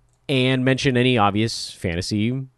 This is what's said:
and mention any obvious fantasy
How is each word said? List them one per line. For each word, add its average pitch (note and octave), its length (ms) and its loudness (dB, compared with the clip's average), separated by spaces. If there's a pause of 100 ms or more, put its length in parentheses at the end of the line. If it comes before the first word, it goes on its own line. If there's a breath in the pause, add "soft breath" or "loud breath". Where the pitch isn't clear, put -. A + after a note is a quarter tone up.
(280)
and C3 380 0
mention C3 320 0
any B2+ 180 4
obvious G#2 560 0
fantasy G#2+ 760 -4 (100)